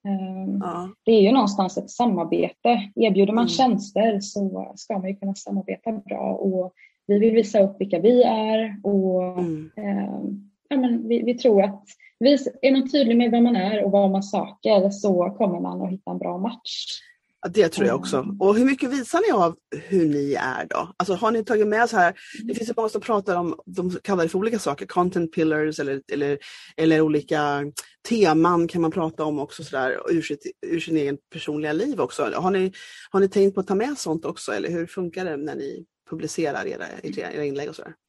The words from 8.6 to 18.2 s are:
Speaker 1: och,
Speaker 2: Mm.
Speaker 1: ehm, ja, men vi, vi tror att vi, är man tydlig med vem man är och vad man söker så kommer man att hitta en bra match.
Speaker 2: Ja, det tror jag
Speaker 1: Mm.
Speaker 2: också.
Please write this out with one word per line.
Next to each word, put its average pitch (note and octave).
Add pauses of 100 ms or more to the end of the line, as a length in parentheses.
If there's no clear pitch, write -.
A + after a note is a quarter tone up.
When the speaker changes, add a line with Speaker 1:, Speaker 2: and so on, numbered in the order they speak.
Speaker 1:
och, F#3
Speaker 2:
Mm. D#3+
Speaker 1:
ehm, G3+ (200)
ja, C#4+
men A#3
vi, A#3
vi A#3+
tror G#3+
att G3+ (360)
vi, C4+ (240)
är C4+
man C4+
tydlig A#3
med A#3+
vem A#3
man A#3+
är G3+
och G3
vad G3
man G3
söker G3
så G3
kommer F3+
man F3+
att F#3
hitta F#3
en F3+
bra F3
match. - (420)
Speaker 2:
Ja, F#3
det G#3
tror C#3
jag A#2
Speaker 1:
Mm. C3+
Speaker 2:
också. - (140)